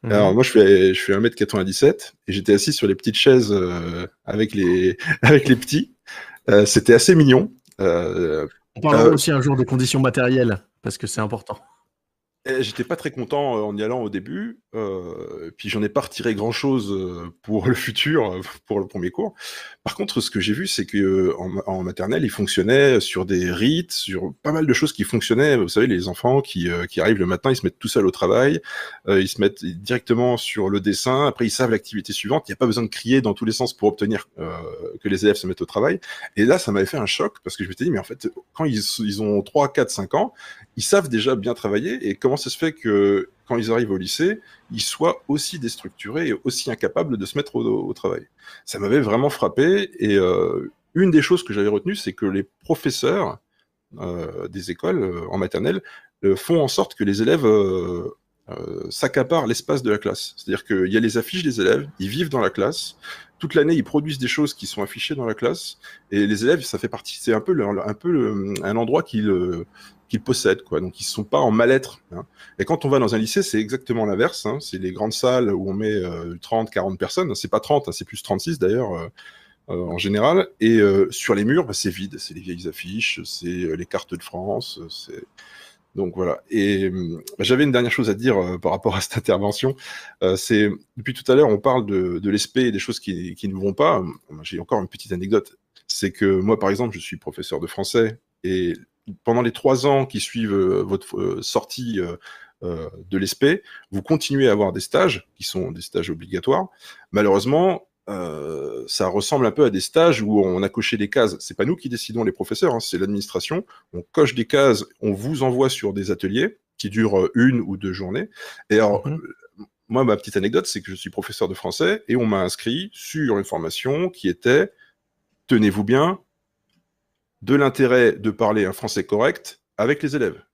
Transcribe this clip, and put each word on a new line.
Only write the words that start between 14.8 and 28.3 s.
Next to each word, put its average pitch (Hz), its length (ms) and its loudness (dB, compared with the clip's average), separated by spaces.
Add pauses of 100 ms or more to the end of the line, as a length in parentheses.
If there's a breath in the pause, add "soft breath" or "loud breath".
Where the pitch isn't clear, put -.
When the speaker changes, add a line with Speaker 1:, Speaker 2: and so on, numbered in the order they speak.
Speaker 2:
puis 101 120 -12
j'en 104 140 -2
ai 104 60 -2
pas 135 120 0
retiré - 320 -4
grand-chose, 110 580 -2
euh, 90 500 -8
pour 107 260 -2
le 127 60 4
futur, 117 580 0
euh, 92 100 -6 (240)
pour 104 140 -2
le 95 80 -4
premier 90 240 -4
cours. 208 240 -4 (480 loud breath)
Par - 120 -6
contre, 107 260 -4
ce - 100 -6
que 104 80 -2
j'ai 107 140 0
vu, 180 140 -4
c'est - 180 -4
que, - 120 -4
euh, 95 400 2
en 92 120 -8
ma-, 95 160 -6
en 92 180 -4
maternelle, 92 400 -2
ils 107 60 0
fonctionnaient 117 680 4
sur 92 260 -4
des 90 260 0
rites, 139 400 0
sur 95 420 -6 (100)
pas 151 80 -2
mal 156 140 0
de 131 80 4
choses - 200 0
qui 104 100 -4
fonctionnaient. 123 540 2
Vous 92 100 2
savez, 110 200 2
les 92 200 0
enfants 123 340 2
qui, 87 280 -4
euh, 87 160 -4
qui - 160 -4
arrivent 101 180 4
le 90 60 2
matin, 90 260 0
ils 127 40 2
se 98 100 -8
mettent - 140 -4
tout - 80 -8
seuls 107 180 2
au 90 60 4
travail, 127 500 2 (460 loud breath)